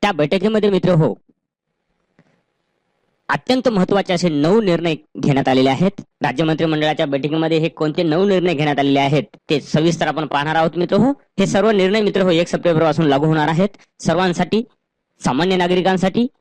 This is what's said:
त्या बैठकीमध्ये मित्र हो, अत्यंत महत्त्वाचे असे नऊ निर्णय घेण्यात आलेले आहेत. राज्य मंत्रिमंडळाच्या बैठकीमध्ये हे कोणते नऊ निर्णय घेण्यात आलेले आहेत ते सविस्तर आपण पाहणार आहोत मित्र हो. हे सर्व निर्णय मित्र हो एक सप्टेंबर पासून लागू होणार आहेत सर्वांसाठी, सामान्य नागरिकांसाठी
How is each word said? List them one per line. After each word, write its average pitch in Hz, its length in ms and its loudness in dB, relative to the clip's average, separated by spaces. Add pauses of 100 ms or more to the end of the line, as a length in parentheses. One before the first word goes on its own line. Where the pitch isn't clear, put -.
त्या 202 100 0
बैठकीमध्ये 196 580 0
मित्र 185 220 2
हो, 156 200 2 (2250)
अत्यंत 254 400 -2
महत्त्वाचे 196 440 0
असे 175 160 0
नऊ 160 320 2
निर्णय 170 340 0 (240)
घेण्यात 139 300 0
आलेले 131 220 2
आहेत. 160 300 -2 (220)
राज्य 139 220 -2
मंत्रिमंडळाच्या 156 640 -2
बैठकीमध्ये 151 520 -2
हे 160 100 0
कोणते 156 340 -4
नऊ 170 220 0
निर्णय 185 300 0
घेण्यात 147 240 -2
आलेले 139 220 2
आहेत 139 240 0 (260)
ते 151 120 0
सविस्तर 160 460 0
आपण 151 180 -4
पाहणार 147 300 -2
आहोत 165 220 0
मित्र 175 180 -2
हो. 240 140 2 (280)
हे 196 80 2
सर्व 196 240 2
निर्णय 196 300 2
मित्र 196 220 0
हो 185 80 2
एक 170 180 2
सप्टेंबर 165 340 0
पासून 160 240 2
लागू 143 200 2
होणार 156 220 0
आहेत 160 280 -2 (240)
सर्वांसाठी, 180 640 0 (580)
सामान्य 185 360 0
नागरिकांसाठी 185 680 0 (140)